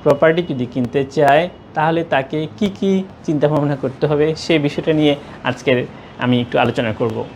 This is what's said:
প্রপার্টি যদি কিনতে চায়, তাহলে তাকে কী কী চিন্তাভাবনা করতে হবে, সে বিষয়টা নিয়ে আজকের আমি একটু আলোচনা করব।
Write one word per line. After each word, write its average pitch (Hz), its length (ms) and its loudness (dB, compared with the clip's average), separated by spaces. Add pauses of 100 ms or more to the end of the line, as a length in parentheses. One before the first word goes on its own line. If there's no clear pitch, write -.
প্রপার্টি 160 460 4
যদি 127 160 -2
কিনতে 127 380 -2
চায়, 147 460 4 (240)
তাহলে 160 300 0
তাকে 151 440 -2 (120)
কী 208 100 0 (100)
কী 190 240 0 (220)
চিন্তাভাবনা 147 500 0
করতে 135 320 -4
হবে, 151 280 2
সে 160 240 0
বিষয়টা 151 340 -2
নিয়ে 151 220 4 (280)
আজকের 127 420 0 (340)
আমি 123 220 2
একটু 120 180 0
আলোচনা 120 340 0
করব। 113 320 -4 (100)